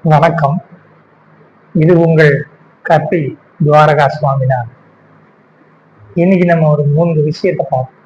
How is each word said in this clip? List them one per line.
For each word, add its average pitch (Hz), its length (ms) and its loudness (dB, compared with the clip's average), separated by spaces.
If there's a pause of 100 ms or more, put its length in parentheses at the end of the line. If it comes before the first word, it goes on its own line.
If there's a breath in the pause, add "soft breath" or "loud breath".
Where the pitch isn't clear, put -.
வணக்கம், 156 500 0 (1200)
இது 165 260 2
உங்கள் 156 340 2 (500)
கப்பி 160 340 0 (460)
துவாரகா 151 420 2
சுவாமிநாதன். 131 640 -4 (1400)
இன்னைக்கு 180 320 2
நம்ம 160 240 2
ஒரு 147 140 0
மூன்று 156 380 0
விஷயத்தை 156 480 -4
பார்ப்போம். 127 360 -8